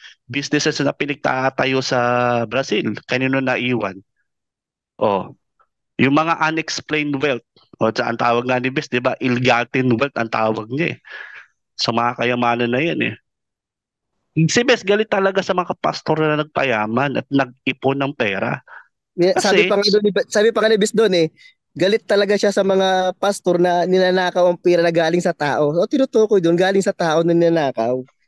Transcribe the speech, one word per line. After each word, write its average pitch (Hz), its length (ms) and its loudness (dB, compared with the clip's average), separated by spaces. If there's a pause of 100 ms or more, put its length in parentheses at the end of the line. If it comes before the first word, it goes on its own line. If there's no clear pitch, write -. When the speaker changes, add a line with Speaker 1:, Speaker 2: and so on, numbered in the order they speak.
(280)
Speaker 1:
businesses 143 560 -2
na 143 80 0
pinagtatayo 131 880 -2
sa 131 180 -2 (460)
Brazil. 123 640 -4
Kanino 131 320 -2
naiwan? 123 560 -2 (1040)
Oh, 98 320 0 (600)
yung 135 180 2
mga 160 220 2 (160)
unexplained 151 680 -4
wealth. 135 240 -2 (380)
O, 113 100 2
sa, 120 220 -2
ang 110 80 -6
tawag 120 240 2
nga 127 160 0
ni 127 80 -2
Bes, 143 240 -6
di 120 80 0
ba? 123 180 -2
Ill-gotten 123 760 0
wealth 139 180 -2
ang 113 160 -4
tawag 110 380 -2
niya 143 260 -4
eh. - 40 -16 (760)
Sa - 160 -4
mga 120 300 -2
kayamanan 120 500 0
na 123 100 0
yan 165 220 -2
eh. 107 120 -4 (1400)
Si 240 100 2
Bes, 247 220 2
galit 214 240 0
talaga 196 320 0
sa 185 160 -2
mga 180 240 -4
pastor 156 400 -2
na 151 240 0
nagpayaman 123 800 -2
at - 80 -20
nag-ipon 135 680 -2
ng 139 160 -2
pera. 104 460 -4 (560)
Speaker 2:
Yeah, 185 240 2
sabi 190 260 2
Speaker 1:
Kasi 196 60 0
Speaker 2:
pa 202 80 2
nga 202 100 0
doon 208 140 2
ni 202 80 0
Be-, 196 160 0
sabi 214 240 2
pa - 100 -2
nga 220 80 2
ni 220 80 2
Bes 214 160 0
doon 208 240 2
eh, 160 100 2 (460)
galit 196 320 0
talaga 202 320 2
siya 202 160 0
sa 208 80 2
mga 190 560 0
pastor 185 400 0
na 175 300 2
ninanakaw 185 580 2
ang 175 140 0
pera 175 260 4
na 170 80 0
galing 170 300 0
sa 175 100 0
tao. 147 400 0
O, 175 140 0
tinutukoy 220 500 2
doon, 170 160 2
galing 190 300 2
sa 196 100 -2
tao 165 320 0
na 170 80 2
ninanakaw. 143 640 0 (300)